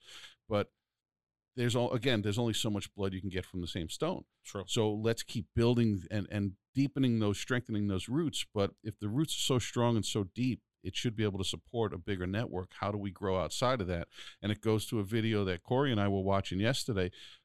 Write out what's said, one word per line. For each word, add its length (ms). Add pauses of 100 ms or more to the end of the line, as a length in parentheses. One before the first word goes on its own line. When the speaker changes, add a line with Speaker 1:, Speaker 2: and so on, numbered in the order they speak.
(480)
Speaker 1:
But 240 (840)
there's 200
al-, 160
again, 300
there's 180
only 140
so 160
much 260
blood 180
you 80
can 80
get 160
from 160
the 60
same 220
stone. 340 (200)
Speaker 2:
True. 240
Speaker 1:
So 260
let's 300
keep 220 (100)
building 540
and, 220
and 220 (200)
deepening 460
those, 200
strengthening 480
those 220
roots. 440
But 180 (120)
if 160
the 100
roots 260
are 40 (140)
so 60
strong 360
and 100
so 200 (100)
deep, 260 (220)
it 120
should 200
be 80
able 160
to 60
support 480
a 40
bigger 300
network. 520
How 120
do 60
we 140
grow 280
outside 400
of 80
that? 200 (340)
And 100
it 100
goes 260
to 120
a 40
video 420
that 180
Corey 280
and 100
I 80
were 120
watching 380
yesterday 520 (340)